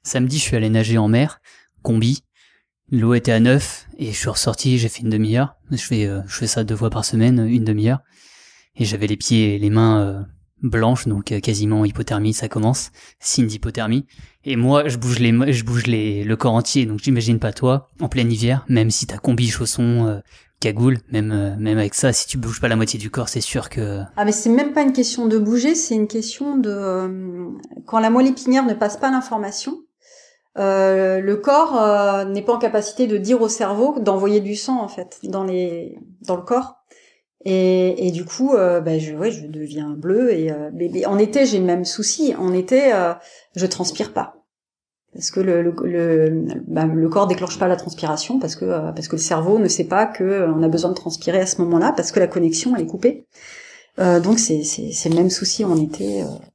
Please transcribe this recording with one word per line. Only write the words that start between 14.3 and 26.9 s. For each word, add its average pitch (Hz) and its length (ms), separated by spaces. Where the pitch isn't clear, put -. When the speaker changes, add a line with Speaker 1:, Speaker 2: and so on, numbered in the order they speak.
Speaker 1:
Et 135 100
moi, 139 320
je 123 100
bouge 117 220
les 117 120
ma-, 131 200
je 117 120
bouge 117 240
les, 107 360
le 110 120
corps 117 180
entier, 120 320
donc 107 140
j'imagine 117 400
pas 110 140
toi, 131 360
en 143 80
plein 120 200
hiver, 117 420
même 113 200
si - 160
t'as - 120
combi, 120 300
chaussons, 117 600
euh, 104 120
cagoule, 117 400
même, 107 200
euh, 101 260
même 110 200
avec 104 160
ça, 127 200
si - 140
tu 135 100
bouges 113 240
pas 120 80
la 113 80
moitié 110 200
du 107 120
corps, 120 200
c'est 117 120
sûr - 280
que 101 320
Speaker 2:
Ah, 208 100
mais 214 60
c'est 220 180
même 277 240
pas 302 100
une 269 100
question 240 340
de 220 100
bouger, 240 380
c'est 247 200
une 214 120
question 269 500
de, 214 140
euh, 185 800